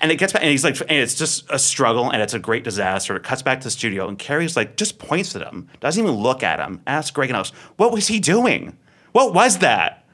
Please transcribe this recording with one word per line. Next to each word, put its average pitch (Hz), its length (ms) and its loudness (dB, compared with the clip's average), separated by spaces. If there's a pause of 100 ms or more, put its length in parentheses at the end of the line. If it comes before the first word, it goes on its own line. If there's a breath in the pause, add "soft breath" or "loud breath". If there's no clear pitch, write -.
And 156 100 2
it 165 60 2
gets 190 160 0
back, - 80 2
and 156 100 2
he's 139 120 2
like, 143 180 0
and - 100 -4
it's 139 240 0
just - 340 -4
a - 100 -2
struggle, 120 520 2
and 113 100 0
it's 104 120 -2
a 117 60 -4
great 113 240 -2
disaster. 98 520 -4
It - 80 -6
cuts 131 180 -6
back 131 200 -2
to - 40 -14
the 117 60 -6
studio, 98 360 -4
and 101 100 -8
Carrie's 160 380 -2
like, 107 220 -2
just - 220 -4
points - 360 -4
at 92 60 -8
him, - 260 -12 (120)
doesn't 170 240 0
even 170 120 2
look 123 280 0
at 80 160 0
him, 85 280 -8
asks 147 240 -4
Greg 135 180 -2
and 123 60 -4
Alex, 95 160 -4 (260 loud breath)
What 233 140 4
was 208 160 -2
he 220 120 0
doing? 196 580 2 (340 soft breath)
What 240 220 4
was 220 260 6
that? 110 540 2